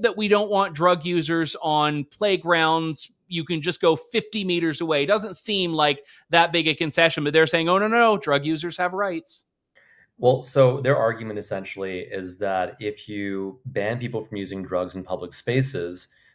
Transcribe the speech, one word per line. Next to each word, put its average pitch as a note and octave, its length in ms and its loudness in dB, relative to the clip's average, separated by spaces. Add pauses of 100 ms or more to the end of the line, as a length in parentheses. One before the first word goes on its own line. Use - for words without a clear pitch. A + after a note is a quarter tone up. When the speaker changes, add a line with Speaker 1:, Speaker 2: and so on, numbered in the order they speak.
Speaker 1:
that G#3 160 0
we G#3+ 100 0
don't G#3 240 4
want G3 240 2
drug E3+ 300 2
users E3 580 0
on D3+ 440 2
playgrounds, E3 1080 0 (160)
you E3 160 -6
can D#3+ 180 -4
just E3+ 180 -4
go E3 140 6
fifty G#3+ 480 -4
meters E3+ 380 -2
away, D3+ 260 0
doesn't G3+ 300 -2
seem F#3 360 -2
like D3 280 2 (300)
that E3+ 200 4
big E3 160 0
a D#3 80 2
concession, E3 480 2
but D3 100 -2
they're D#3+ 140 6
saying, E3 220 0
"Oh, F#3 100 4
no, G#3 80 2
no, A3+ 120 2
no, A3+ 200 4
drug C#3+ 260 0
users D#3+ 320 -4
have F3+ 160 -2
rights." F#3 520 -6 (760)
Speaker 2:
Well, C3 220 4
so C3+ 380 4
their C3+ 160 2
argument A2+ 420 -2
essentially F#2+ 600 -8
is F#2 380 -10
that F#2+ 420 -2
if G#2 280 -8
you G2 580 -8
ban A2 340 -4
people A#2 200 -6
from G#2+ 160 -12
using G2 280 -8
drugs F2+ 320 -4
in F2+ 80 -10
public F2+ 280 -8
spaces, F#2 760 -4 (260)